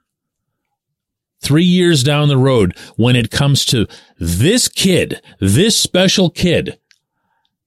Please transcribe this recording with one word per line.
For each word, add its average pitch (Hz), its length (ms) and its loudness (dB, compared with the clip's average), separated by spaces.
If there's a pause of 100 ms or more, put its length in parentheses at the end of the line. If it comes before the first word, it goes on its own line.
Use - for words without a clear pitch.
(1400)
three 156 220 0
years 175 400 2
down 147 240 0
the 143 100 2
road 127 380 2 (200)
when 123 200 2
it 120 140 -2
comes 143 360 0
to 110 200 -2 (320)
this 107 500 0
kid, - 540 -2 (180)
this 131 380 0
special 185 540 0
kid, - 480 -2 (880)